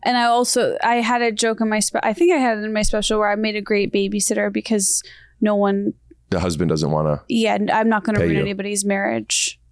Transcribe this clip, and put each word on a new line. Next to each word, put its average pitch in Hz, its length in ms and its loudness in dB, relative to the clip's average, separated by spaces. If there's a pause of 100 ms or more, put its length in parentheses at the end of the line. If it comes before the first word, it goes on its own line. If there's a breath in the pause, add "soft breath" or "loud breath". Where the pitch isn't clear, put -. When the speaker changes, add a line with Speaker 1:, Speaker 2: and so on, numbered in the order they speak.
Speaker 1:
And 247 140 0
I 240 80 2
also, 240 580 2
I 233 120 2
had 240 260 0
a 233 100 0
joke 220 300 -2
in 220 80 0
my, 214 100 0
spe-, - 240 -2
I 220 100 0
think 349 200 4
I 320 40 2
had 240 200 2
it 214 80 -8
in 220 80 -6
my 214 80 0
special 214 360 2
where 208 140 2
I 208 40 0
made 214 200 -2
a 214 60 -4
great 202 320 0
babysitter 208 580 0
because 214 500 -2 (380 loud breath)
no 208 160 2
one 202 380 0 (380)
Speaker 2:
The 90 100 0
husband 87 280 0
doesn't 76 220 0
wanna 76 380 0
Speaker 1:
Yeah, 220 260 0
and 202 160 -2
I'm 220 180 2
not 214 140 0
gonna 214 160 0
Speaker 2:
pay 180 60 2
Speaker 1:
ruin 165 100 2
Speaker 2:
you. 147 60 0
Speaker 1:
anybody's 202 420 -4
marriage. 202 760 -2 (140)